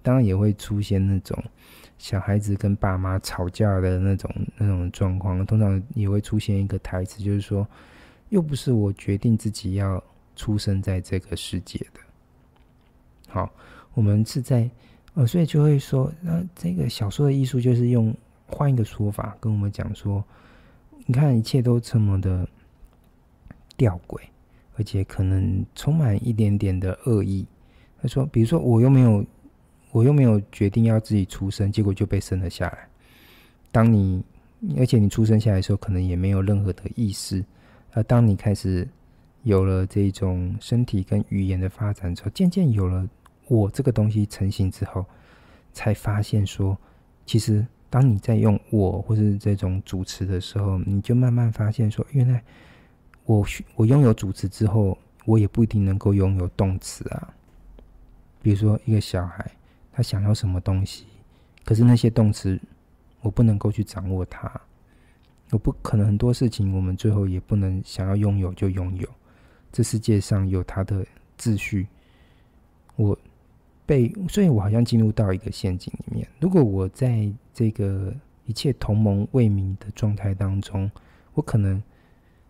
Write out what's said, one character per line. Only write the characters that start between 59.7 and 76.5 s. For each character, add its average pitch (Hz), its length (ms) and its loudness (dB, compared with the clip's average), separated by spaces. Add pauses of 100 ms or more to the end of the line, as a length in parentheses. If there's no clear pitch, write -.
他 - 140 -2
想 101 200 -2
要 104 100 2
什 - 120 -2
么 90 140 -2
东 95 260 -2
西， - 200 -12 (580)
可 - 100 0
是 107 80 4
那 120 140 8
些 117 140 4
动 110 240 4
词 92 260 -4 (640)
我 110 100 -4
不 - 100 0
能 110 160 4
够 101 140 -2
去 107 100 -4
掌 95 280 -8
握 92 160 -4
它， - 260 -12 (1000)
我 117 60 2
不 - 140 -2 (100)
可 - 140 -2
能， 104 100 4
很 101 120 2
多 123 160 2
事 123 160 0
情 98 260 -2
我 95 60 0
们 92 160 -2
最 - 120 -2
后 104 160 0
也 92 140 -4
不 - 160 -4
能 95 300 0
想 - 200 -8
要 95 120 -2
拥 101 200 2
有 92 160 -2
就 95 160 -2
拥 92 280 -4
有。 - 100 -6 (640)
这 - 100 0
世 113 160 -2
界 107 220 2
上 95 300 0
有 92 160 -2
它 - 180 -6
的 95 240 -4 (320)
秩 113 160 0
序， 101 320 -4 (1120)
我 101 200 2 (680)
被， 131 280 2 (140)
所 208 160 0
以 180 60 4
我 117 100 2
好 98 100 0
像 113 140 2
进 117 160 2
入 110 100 4
到 107 220 0
一 95 60 -2
个 95 120 -10
陷 92 280 -4
阱 - 160 -12 (120)
里 117 80 -10
面。 113 140 -6 (140)
如 170 80 0
果 185 120 6